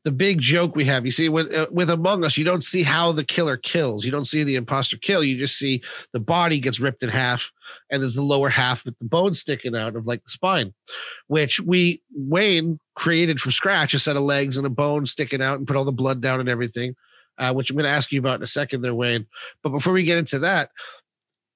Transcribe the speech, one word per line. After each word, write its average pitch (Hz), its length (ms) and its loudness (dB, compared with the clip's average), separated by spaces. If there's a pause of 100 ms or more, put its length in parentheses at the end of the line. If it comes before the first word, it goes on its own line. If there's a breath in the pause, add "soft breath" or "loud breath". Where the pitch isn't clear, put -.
the 151 80 0
big 175 280 2
joke 156 360 2
we 151 80 2
have. 131 200 2
You 127 60 -2
see, 160 180 2
with, 156 240 0
uh, 160 180 0
with 170 200 2
Among 170 340 2
Us, 143 120 0
you 156 80 0
don't 175 180 2
see 180 200 2
how 165 300 2
the 151 120 -2
killer 151 320 0
kills. 120 480 -2
You 127 60 -2
don't 139 160 -2
see 156 180 0
the 139 100 0
imposter 131 420 -2
kill. 185 280 0
You 131 140 0
just 135 200 -2
see 131 240 -2 (300 loud breath)
the 123 80 -2
body 160 400 2
gets 123 200 0
ripped 135 220 -2
in 127 80 -2
half, 123 400 0 (400 loud breath)
and 139 120 -2
there's 123 120 -2
the 139 80 -2
lower 139 280 2
half 123 340 0
with 120 140 -10
the 127 80 -12
bone 175 280 2
sticking 127 420 -4
out 110 200 -4
of, 113 100 -8
like, 120 180 -4
the - 60 -10
spine, 160 440 -2 (520 loud breath)
which 147 340 0
we, 175 420 2 (120)
Wayne 165 640 0 (160)
created 165 460 2
from 131 120 0
scratch: 170 420 2
a 143 40 2
set 143 180 2
of 139 60 2
legs 139 340 0
and 139 100 0
a 135 40 -2
bone 147 360 0
sticking 131 360 -2
out 135 160 0
and 135 80 -6
put 139 100 0
all 135 80 2
the 135 80 -2
blood 131 280 0
down 131 200 0
and 123 80 -2
everything, 120 460 -2 (440 soft breath)
uh, 131 140 0
which 131 180 0
I'm 135 60 -2
gonna 147 120 2
ask 143 240 0
you 139 80 2
about 127 160 0
in 107 60 -6
a 135 40 -6
second 135 360 -4
there, 123 120 -2
Wayne. 117 320 0 (360 loud breath)
But 151 80 -2
before 143 220 0
we 185 120 4
get 170 140 2
into 151 220 -2
that, 165 300 0 (840 loud breath)